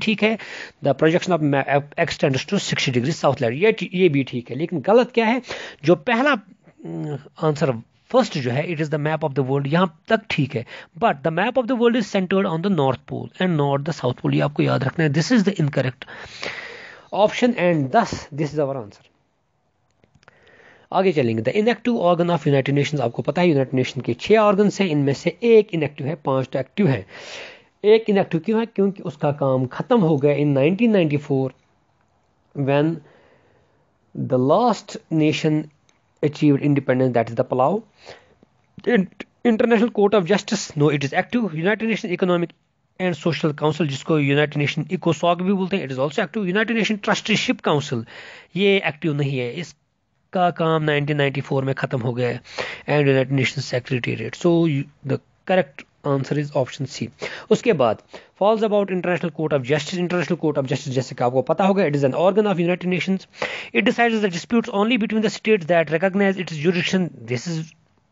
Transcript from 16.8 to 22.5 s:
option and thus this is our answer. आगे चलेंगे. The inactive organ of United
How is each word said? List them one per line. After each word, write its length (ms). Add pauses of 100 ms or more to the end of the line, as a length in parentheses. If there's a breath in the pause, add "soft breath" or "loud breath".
option 420
and 240
thus 360
this 240
is 140
our 160
answer. 220 (1900 soft breath)
आगे 200
चलेंगे. 300
The 160
inactive 380 (120)
organ 240
of 160
United 260